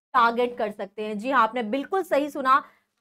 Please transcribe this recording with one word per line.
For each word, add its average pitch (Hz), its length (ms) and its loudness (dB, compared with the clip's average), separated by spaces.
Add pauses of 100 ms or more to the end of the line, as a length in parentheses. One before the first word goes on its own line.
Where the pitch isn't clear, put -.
(120)
टारगेट 240 440 2
कर 214 140 -4
सकते 202 340 -10
हैं। 214 140 -6
जी 247 120 -4
हाँ, 247 120 4
आपने 233 200 -2
बिल्कुल 277 400 -4
सही 294 260 0
सुना, 277 340 0 (380)